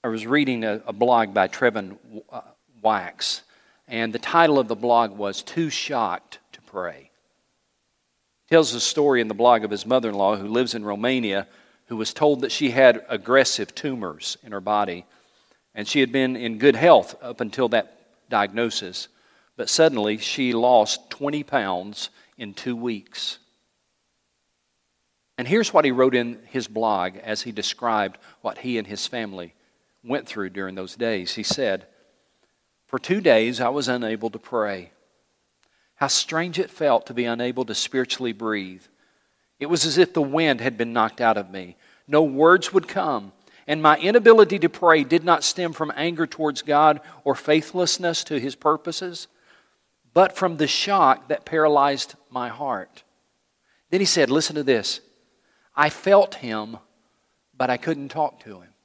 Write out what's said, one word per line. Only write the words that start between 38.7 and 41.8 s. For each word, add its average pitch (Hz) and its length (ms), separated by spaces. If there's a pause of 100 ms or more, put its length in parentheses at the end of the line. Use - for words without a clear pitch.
It 143 80
was 160 180
as 156 140
if 175 160
the 160 80
wind 139 380
had 117 180
been 117 140
knocked 110 280
out 113 160
of 95 140
me. 92 240 (320)